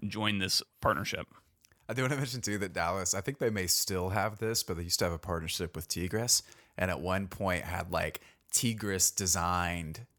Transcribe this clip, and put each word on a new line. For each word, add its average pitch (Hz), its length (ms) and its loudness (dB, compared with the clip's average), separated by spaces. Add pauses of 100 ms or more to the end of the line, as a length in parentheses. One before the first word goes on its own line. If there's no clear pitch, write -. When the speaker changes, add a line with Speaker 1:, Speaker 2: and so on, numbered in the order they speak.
Speaker 1:
join 107 320 0
this 92 240 2 (200)
partnership. - 440 0 (640)
Speaker 2:
I 113 40 -2
do 127 100 0
wanna 139 140 2
mention, 127 240 -4
too, 101 180 0
that 92 140 -4
Dallas, 90 420 0
I 98 60 -2
think 139 180 -4
they 120 100 4
may 98 160 0
still 90 440 2
have 104 280 0
this, 113 240 0
but 85 160 -2
they 85 60 -4
used 85 160 -2
to 95 60 2
have 85 80 2
a 82 60 -4
partnership 82 560 -4
with - 120 -8
Tigres. 107 560 0 (340)
And 92 140 2
at 73 80 -2
one 92 280 0
point 87 360 0
had, 90 280 -4
like, 82 280 0 (320)
Tigres 107 580 2
designed 87 960 0 (140)